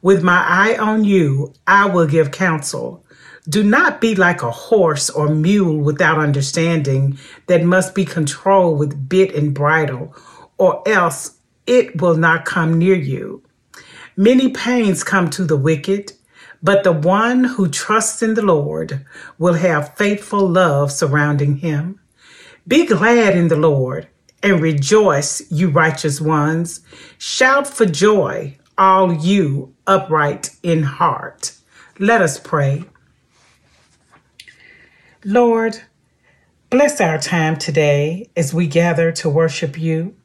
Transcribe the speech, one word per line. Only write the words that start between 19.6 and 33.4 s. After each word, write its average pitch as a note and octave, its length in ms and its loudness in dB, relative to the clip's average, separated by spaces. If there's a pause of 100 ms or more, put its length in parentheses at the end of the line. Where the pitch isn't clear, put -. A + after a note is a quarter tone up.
faithful G3+ 520 -2
love D#3 420 2
surrounding C#3+ 680 0
him. E3 440 -6 (680)
Be D4+ 200 2
glad G#3+ 500 2
in E3+ 120 2
the D#3+ 220 2
Lord C3 380 -4 (340)
and F#3+ 200 2
rejoice, D#3 880 0
you E3+ 180 0
righteous D#3 540 -2
ones. D#3 580 -2 (380)
Shout C#4 500 0
for - 160 0
joy, E3+ 720 0 (220)
all F#3+ 340 4
you D#3 600 -2 (120)
upright D#3 760 -2
in D#3+ 220 0
heart. - 680 -4 (460)
Let G#3+ 240 2
us D3+ 180 -2
pray. D3 460 -4 (2250)